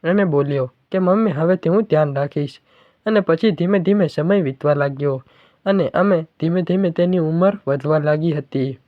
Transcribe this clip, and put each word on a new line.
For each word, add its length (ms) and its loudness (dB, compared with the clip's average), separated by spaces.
અને 200 2
બોલ્યો 420 0
કે, 120 -4
"મમ્મી, 320 2
હવેથી 380 0
હું 140 2
ધ્યાન 320 0
રાખીશ." 420 -4
અને 140 2
પછી 300 2
ધીમે 280 0
ધીમે 280 2
સમય 340 0
વીતવા 340 0
લાગ્યો 420 -2
અને 220 2
અમે 300 2
ધીમે 260 -2
ધીમે 280 0
તેની 280 0
ઉંમર 360 2
વધવા 320 0
લાગી 340 0
હતી 380 -4